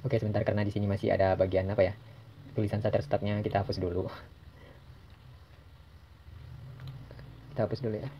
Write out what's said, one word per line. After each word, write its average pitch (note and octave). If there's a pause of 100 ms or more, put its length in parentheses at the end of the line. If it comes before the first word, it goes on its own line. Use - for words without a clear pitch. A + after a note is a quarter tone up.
Oke, A#2+
sebentar, G#2
karena G#2
di G#2
sini G2+
masih G2
ada F#2+
bagian, F#2
apa G2+
ya, F#2+ (600)
tulisan G#2
Shutterstock-nya, G#2
kita G2
hapus G2
dulu. F2+ (3500)
Kita A2
hapus A2+
dulu G#2+
ya. C#3